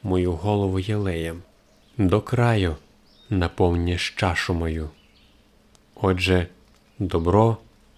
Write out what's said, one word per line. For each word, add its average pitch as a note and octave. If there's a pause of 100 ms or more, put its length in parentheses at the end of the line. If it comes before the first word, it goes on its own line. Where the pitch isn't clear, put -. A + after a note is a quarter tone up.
мою F#2
голову F#2+
єлеєм. F2+ (560)
До G#2
краю A2 (540)
наповнюєш F2
чашу F2+
мою. D#2+ (1040)
Отже, F#2 (520)
добро G2 (420)